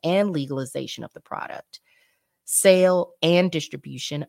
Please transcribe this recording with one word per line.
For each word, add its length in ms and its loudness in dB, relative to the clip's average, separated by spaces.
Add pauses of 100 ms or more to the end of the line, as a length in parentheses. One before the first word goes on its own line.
and 280 0
legalization 680 -6
of 120 -14
the 80 -20
product, 580 -14 (640)
sale, 760 4
and 300 4
distribution 760 -8